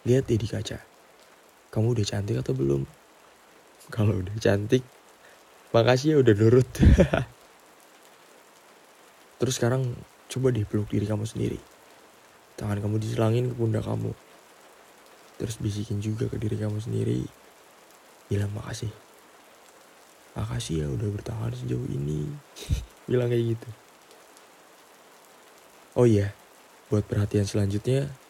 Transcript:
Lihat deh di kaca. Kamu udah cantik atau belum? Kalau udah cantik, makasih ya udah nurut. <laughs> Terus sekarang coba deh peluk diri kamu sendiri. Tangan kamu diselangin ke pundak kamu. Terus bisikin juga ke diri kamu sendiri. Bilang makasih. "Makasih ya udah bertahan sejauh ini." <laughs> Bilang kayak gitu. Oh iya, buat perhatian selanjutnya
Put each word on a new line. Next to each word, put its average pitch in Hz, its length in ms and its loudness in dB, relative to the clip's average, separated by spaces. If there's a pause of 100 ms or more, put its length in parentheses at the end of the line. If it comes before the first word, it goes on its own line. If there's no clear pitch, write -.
Lihat 123 320 2
deh 107 80 2
di 107 80 -6
kaca. - 320 -8 (880)
Kamu 117 240 0
udah 110 160 0
cantik 104 320 -2
atau 131 160 -2
belum? 67 320 0 (1040)
Kalau 104 240 0
udah 95 240 -6
cantik, 104 400 2 (960)
makasih 127 400 4
ya 135 80 6
udah 113 160 8
nurut. 117 240 6
<laughs> - 80 -14 (2750)
Terus 127 220 -2
sekarang 123 320 0 (400)
coba 127 240 0
deh 104 80 0
peluk 104 240 -4
diri 104 160 -2
kamu 107 240 -4
sendiri. 117 320 -6 (960)
Tangan 104 240 -4
kamu 104 160 -2
diselangin 117 560 0
ke - 20 -6
pundak 110 300 -2
kamu. 110 320 -4 (1200)
Terus - 240 -8
bisikin 104 400 -4
juga 110 320 -4
ke - 80 -6
diri 107 160 -4
kamu 107 240 -4
sendiri. 113 480 -4 (1040)
Bilang 101 240 -2
makasih. 113 360 -8 (1400)
"Makasih 82 520 -4
ya - 40 -4
udah 104 240 -2
bertahan 113 400 -6
sejauh 123 400 -6
ini." 151 320 -4 (400)
<laughs> - 460 -6
Bilang 123 180 2
kayak 117 280 0
gitu. 113 120 -14 (2250)
Oh 123 160 6
iya, 101 240 4 (600)
buat 104 120 2
perhatian 104 440 0
selanjutnya 107 600 -2 (220)